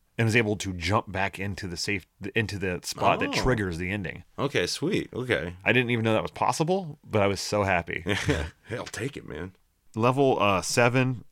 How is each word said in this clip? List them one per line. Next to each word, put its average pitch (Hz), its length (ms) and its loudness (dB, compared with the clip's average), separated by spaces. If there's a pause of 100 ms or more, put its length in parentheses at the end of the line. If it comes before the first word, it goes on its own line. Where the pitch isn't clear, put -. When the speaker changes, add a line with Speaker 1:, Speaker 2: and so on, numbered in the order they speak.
(180)
Speaker 1:
and 117 100 4
was 107 80 4
able 107 220 4
to 95 160 -4
jump 92 380 0
back 95 280 -4
into 98 280 -8
the 87 100 -8
safe, 101 280 -4 (300)
into 104 240 0
the 90 240 -2
spot - 380 2
that - 80 -2
Speaker 2:
Oh. - 20 -6
Speaker 1:
triggers 104 480 0
the 90 100 -4
ending. 92 340 -6 (140)
Speaker 2:
Okay, 113 300 0
sweet. - 460 -2
Okay. 90 420 -2 (100)
Speaker 1:
I 101 80 4
didn't 120 160 2
even 117 160 0
know 113 80 2
that 101 80 2
was 90 100 -4
possible, 160 720 -2
but 107 200 2
I 98 40 6
was 98 140 0
so 104 220 0
happy. 85 420 0
Speaker 2:
<laughs> 101 100 0 (520)
Hey, 113 100 -8
I'll 95 80 -8
take - 320 -8
it, - 100 -16
man. 85 260 -10 (420)
Speaker 1:
Level, 127 440 4
uh, 98 220 4
seven 127 720 2